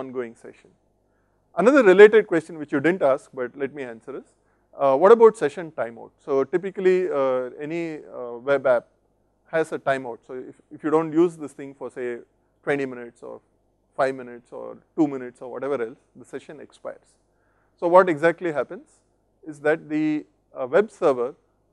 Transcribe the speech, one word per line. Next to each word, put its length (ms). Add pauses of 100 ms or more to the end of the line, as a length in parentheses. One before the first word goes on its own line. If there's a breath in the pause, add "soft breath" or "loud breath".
ongoing 300
session. 360 (840)
Another 280
related 420
question 320
which 140
you 80
didn't 340
ask, 180
but 240
let 160
me 120 (120)
answer 200
is, 80 (500)
uh, 220
what 160
about 240
session 340
timeout? 420 (140)
So 180
typically, 680 (120)
uh, 280 (140)
any, 340 (220)
uh, 180 (120)
web 160
app 200 (640)
has 200
a 80
timeout. 480
So 60
if, 220 (220)
if 60
you 80
don't 220
use 240
this 160
thing 220
for 160
say 300 (420)
twenty 240
minutes 360
or 120 (600)
five 200
minutes 360
or 280 (180)
two 100
minutes 360
or 120
whatever 220 (100)
else, 120 (180)
the 80
session 340
expires. 520 (680)
So 80
what 220
exactly 420
happens 520 (440)
is 140
that 300
the, 340 (340)
uh, 80
web 240
server 440 (380)